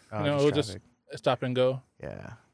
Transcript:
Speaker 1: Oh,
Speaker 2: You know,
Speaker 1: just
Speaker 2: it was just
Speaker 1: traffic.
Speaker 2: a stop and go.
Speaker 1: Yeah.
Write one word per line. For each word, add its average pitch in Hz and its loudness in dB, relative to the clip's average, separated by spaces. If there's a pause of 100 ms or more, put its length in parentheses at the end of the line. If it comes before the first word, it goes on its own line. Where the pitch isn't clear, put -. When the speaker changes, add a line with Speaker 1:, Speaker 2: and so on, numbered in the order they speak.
(100)
Speaker 1:
Oh, 110 -6
Speaker 2:
You - -2
know, 147 2
Speaker 1:
just 139 4
Speaker 2:
it - 4
was 147 4
just 127 0
Speaker 1:
traffic. 95 -10 (300)
Speaker 2:
a 139 -12
stop - 0
and 127 -2
go. 127 2 (200)
Speaker 1:
Yeah. 50 -12 (220)